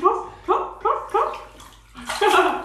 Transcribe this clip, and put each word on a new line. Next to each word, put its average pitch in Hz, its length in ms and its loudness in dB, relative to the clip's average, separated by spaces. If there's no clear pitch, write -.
komm, 403 280 2
komm, - 160 0
komm, - 180 0
komm. - 1500 -2